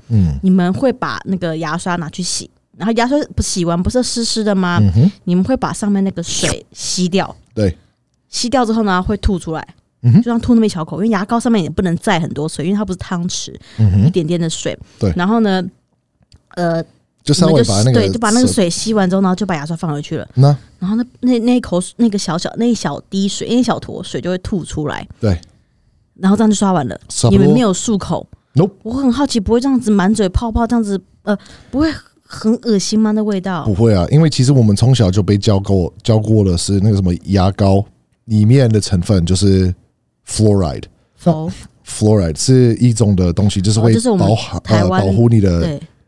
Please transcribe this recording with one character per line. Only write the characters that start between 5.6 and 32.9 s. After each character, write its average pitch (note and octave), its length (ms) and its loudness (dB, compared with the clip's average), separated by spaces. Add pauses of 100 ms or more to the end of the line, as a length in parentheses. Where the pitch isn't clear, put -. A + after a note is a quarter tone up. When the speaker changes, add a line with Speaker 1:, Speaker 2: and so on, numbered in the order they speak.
Speaker 2:
上 G3+ 180 -4
面 G3 140 0
那 F#3+ 80 -2
个 E3+ 100 -10
水 - 500 -6
吸 - 360 -4
掉。 F3+ 260 -4 (180)
Speaker 1:
对。 G2+ 240 0 (520)
Speaker 2:
吸 - 200 -6
掉 B3+ 160 2
之 A3 80 -2
后 A3 120 0
呢， F#3+ 180 0
会 G#3 140 -2
吐 G3+ 200 0
出 E3 160 -8
来。 D#3 140 -10 (360)
Speaker 1:
嗯 A#2+ 120 4
哼。 G3 60 8
Speaker 2:
就 A#3+ 120 0
像 A#3 80 0
吐 B3 120 0
那 A3+ 60 4
么 A3 80 4
一 - 20 2
小 F#3+ 160 -6
口， - 120 -12
因 F3+ 60 -4
为 A3+ 80 -2
牙 G3+ 140 -2
膏 A#3 140 -2
上 A#3 140 0
面 G#3 100 2
也 D3+ 80 -6
不 F3+ 120 -4
能 F3 160 0
载 F#3 200 0
很 E3+ 120 -4
多 D3+ 180 -6
水， D3 160 -8
因 F#3 80 -2
为 G#3 40 0
它 G#3+ 80 -2
不 F#3 80 -8
是 F3+ 40 -8
汤 F3 320 -8
匙， - 260 -10 (240)
Speaker 1:
嗯 G#2+ 140 4
哼。 F#2+ 120 4
Speaker 2:
一 D#3+ 60 6
点 F3 160 0
点 E3+ 140 -2
的 E3 100 -2
水。 - 260 -8 (220)
Speaker 1:
对。 A2+ 160 0
Speaker 2:
然 F3+ 140 0
后 A#3 100 2
呢， G3 240 0 (960)
呃， E3 260 -2 (400)
Speaker 1:
就 D3 100 0
稍 E3 160 4
微 D3 140 4
把 G#2 200 0
那 - 20 2
个 C3 60 4
Speaker 2:
你 B2 40 2
们 - 0 -
就， A#2+ 140 4
对， F#2+ 60 -2
就 - 40 -2
把 A3 120 0
那 A#3+ 100 2
个 B3+ 80 4
水 F#3 200 0
吸 G#3+ 240 -4
完 F#3+ 160 2
之 F3+ 60 -2
后， G3 80 2
然 F#3 80 2
后 F#3 60 0
就 G3+ 100 -6
把 F#3 80 -4
牙 C#3+ 100 -6
刷 E3 120 -8
放 D#3+ 160 -6
回 D3 100 -6
去 D#3+ 140 -8
了。 A2 180 -8
Speaker 1:
那？ C3+ 140 4 (320)
Speaker 2:
然 F3+ 100 -4
后 A3 60 -2
那， A#3+ 80 -2 (160)
那， B3 200 2
那 B3 160 2
一 B3 40 0
口 F3+ 200 -4
水， - 180 -10
那 A#3 100 4
个 G3+ 100 -2
小 E3 180 -4
小， - 200 -6
那 A3+ 80 -2
一 A#3+ 100 2
小 D3+ 340 -6
滴 G3 200 -2
水， - 200 -8
那 A3+ 60 -2
一 B3 80 2
小 G#3 160 -2
坨 - 240 -10
水 - 180 -8
就 E3 80 -8
会 F#3 100 -2
吐 F#3 260 -6
出 D3+ 240 -6
来。 G#1+ 180 -8 (140)
Speaker 1:
对。 G2 180 0 (760)
Speaker 2:
然 F#3+ 140 -2
后 G3+ 80 4
这 A3 60 2
样 G#3+ 80 4
就 G#3 60 2
刷 G3 160 0
完 D3 160 0
了。 - 100 -10 (100)
Speaker 1:
差 - 220 0
不 G3 60 6
多。 - 20 8
Speaker 2:
你 - 0 -
们 C#3+ 160 6
没 B3 60 4
有 G#3+ 120 2
漱 G#3 240 -2
口。 E3 300 -6 (280)
Speaker 1:
Nope。 F#3+ 180 0 (100)
Speaker 2:
我 A3+ 120 -8
很 C4 180 0
好 C#4 120 -2
奇， B3+ 140 -2
不 G3+ 140 -4
会 A#3+ 80 0
这 C4+ 80 -4
样 C4 100 0
子 G#3+ 100 -6
满 G3+ 240 2
嘴 G3+ 180 0
泡 A#3 200 -4
泡 A#3 160 -2
这 A#3 80 -2
样 A#3 80 0
子， G3 180 -4 (220)
呃， G3+ 140 -2 (340)
不 B3+ 80 -6
会 D#4 100 0 (380)
很 - 260 -2 (100)
恶 A3 140 0
心 G#3+ 220 -2